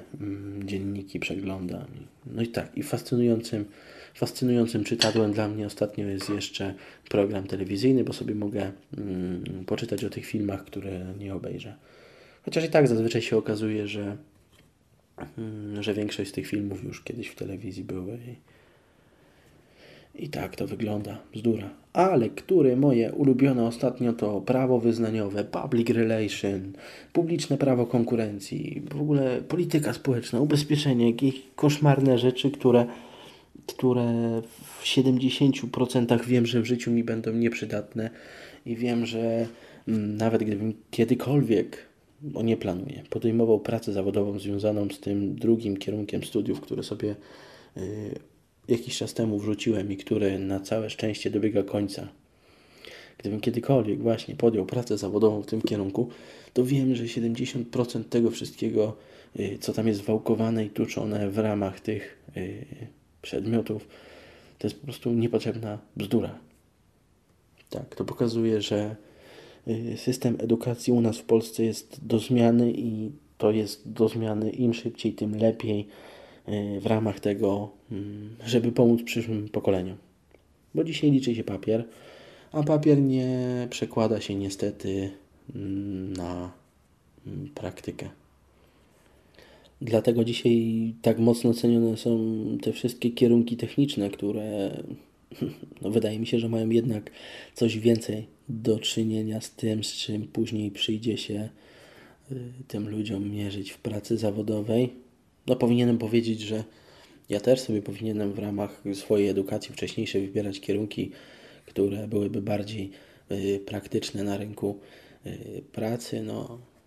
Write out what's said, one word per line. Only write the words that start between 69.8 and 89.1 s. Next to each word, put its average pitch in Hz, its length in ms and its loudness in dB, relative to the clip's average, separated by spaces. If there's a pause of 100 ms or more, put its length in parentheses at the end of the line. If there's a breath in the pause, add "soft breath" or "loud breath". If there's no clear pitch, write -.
system 120 420 0
edukacji 117 540 2
u 120 80 6
nas 113 160 2
w - 60 -14
Polsce 113 400 2
jest - 420 -4
do 113 140 2
zmiany 117 520 6
i 110 400 -4 (260)
to 107 140 4
jest 110 400 -2
do 110 180 4
zmiany 110 400 -2
im 117 240 2
szybciej, 113 400 -4
tym 107 240 -4
lepiej, 110 500 2 (600 loud breath)
y, 101 320 -2
w 95 60 -6
ramach 107 340 0
tego, 104 500 0 (220)
mm, 104 440 -10 (100)
żeby 117 260 2
pomóc 117 320 6
przyszłym 107 460 -4
pokoleniom. 95 480 -2 (760)
Bo 156 80 2
dzisiaj 156 280 2
liczy 127 240 4
się 110 80 -4
papier, 107 420 -2 (640 loud breath)
a 156 120 0
papier 151 380 6
nie 127 680 0
przekłada 110 520 0
się 101 140 -6
niestety, 98 720 -4 (460)
mm, 98 580 -6
na, 90 380 -6 (760)
mm, 98 220 -10
praktykę. - 600 -10 (1700 soft breath)